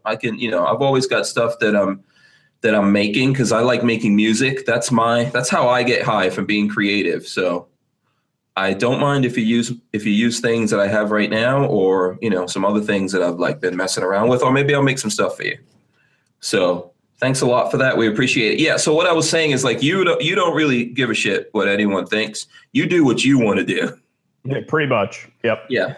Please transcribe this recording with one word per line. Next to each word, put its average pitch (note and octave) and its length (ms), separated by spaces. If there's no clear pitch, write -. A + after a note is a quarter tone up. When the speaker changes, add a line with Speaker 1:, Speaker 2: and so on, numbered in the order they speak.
Speaker 1:
I A2 120
can, A2+ 220
you A#2 120
know, F2 160
I've A#2 160
always C3 240
got A2+ 200
stuff A#2 340
that G#2 160
I'm, G2 260
that A2 120
I'm G2+ 180
making A#2 420
'cause A#2 180
I A2 80
like A#2+ 240
making A2+ 320
music. A2 500
That's A#2+ 260
my, A#2 340
that's C3 240
how D#3 180
I B2 140
get A#2 200
high, F#2 280
from F#2+ 160
being G#2 220
creative. G2+ 580
So F2 400
I G2 180
don't B2 260
mind C#3 240
if A#2+ 140
you A#2 60
use, A#2 280
if G#2+ 120
you A2 80
use A#2 280
things A2+ 300
that A2 100
I G2+ 80
have G#2+ 220
right G#2 200
now B2+ 360
or, F#2+ 540
you A2+ 100
know, F2+ 160
some F#2+ 180
other G#2 160
things G2 320
that F#2 100
I've, F2 160
like, - 220
been F2+ 160
messing F#2 280
around G2 240
with, B2 140
or B2+ 100
maybe C#3 220
I'll C#3+ 80
make C3+ 160
some G#2+ 120
stuff G2 260
for - 80
you. - 140
So F2+ 500
thanks C3+ 220
a D3 60
lot A#2+ 240
for - 80
that. C3 180
We A2+ 120
appreciate G#2+ 460
it. - 60
Yeah. D#3 160
So E3 180
what E3+ 120
I F3 60
was D#3+ 180
saying D#3+ 220
is, B2+ 120
like, A#2 180
you F3+ 220
don't, D#3+ 160
you E3 140
don't F3 220
really C3+ 300
give B2+ 220
a A2 60
shit G#2 380
what G2 160
anyone G2+ 380
thinks. G#2+ 400
You E3+ 140
do D#3+ 180
what A#2 200
you C#3 140
wanna G2+ 260
do. - 320
Speaker 2:
Yeah, C3+ 220
pretty D3+ 220
much. G#2+ 400
Yep. A2+ 260
Speaker 1:
Yeah. B2 280